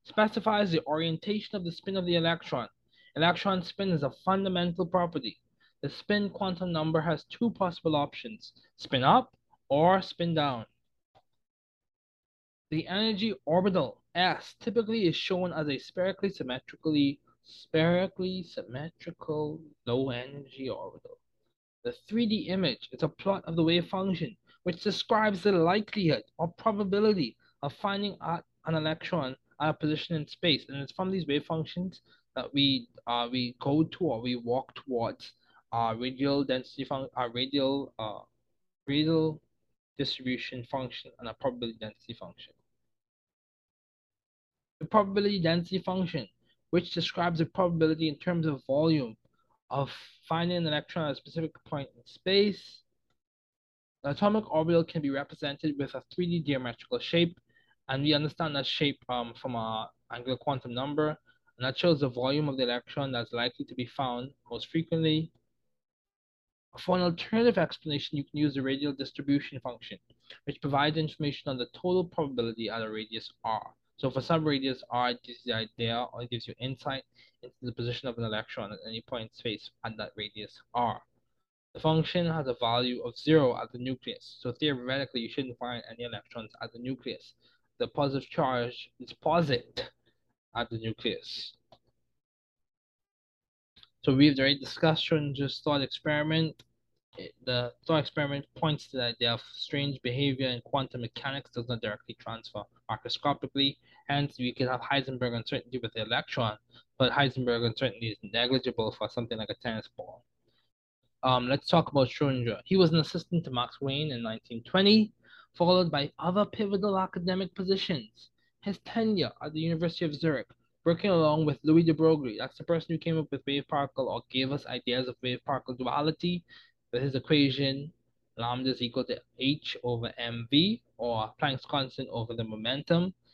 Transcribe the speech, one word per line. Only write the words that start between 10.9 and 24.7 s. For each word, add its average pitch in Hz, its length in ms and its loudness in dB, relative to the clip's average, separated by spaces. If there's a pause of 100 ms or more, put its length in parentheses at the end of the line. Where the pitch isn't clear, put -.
The 156 160 -2
energy 208 480 0 (100)
orbital 175 560 2 (140)
S 175 440 0
typically 220 480 0
is 160 80 4
shown 180 380 -2
as 151 160 -2
a 135 80 -2
spherically 190 520 -2
symmetrically, 143 920 0 (240)
spherically 180 1000 0
symmetrical 151 1160 -8 (240)
low 131 240 2
energy 135 580 -8
orbital. - 520 -10 (640)
The 240 100 -4 (160)
three 233 160 2
D 208 240 0
image 175 420 0
is 127 120 -4
a 151 40 2
plot - 380 -2
of 165 100 -4
the 165 80 4
wave 170 240 4
function, 185 480 -2 (280)
which 175 200 -4